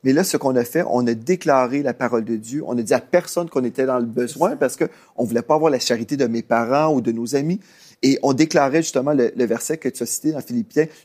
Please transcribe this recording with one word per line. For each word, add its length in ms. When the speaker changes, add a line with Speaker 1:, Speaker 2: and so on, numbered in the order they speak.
Speaker 1:
Mais 100
là, 100
ce 140
qu'on 180
a 100
fait, 220
on 200
a 80
déclaré 680
la 120
parole 320
de 100
Dieu. 300
On 100
a 60
dit 100
à 80
personne 480
qu'on 160
était 220
dans 120
le 60
besoin 460
Speaker 2:
C'est 40
ça. 60
Speaker 1:
parce 160
que 80
on 80
voulait 160
pas 140
avoir 160
la 80
charité 400
de 80
mes 160
parents 520
ou 60
de 100
nos 240
amis. 240
Et 200
on 120
déclarait 480
justement 320
le, 200
le 120
verset 320
que 100
tu 140
as 40
cité 260
dans 100
Philippiens, 420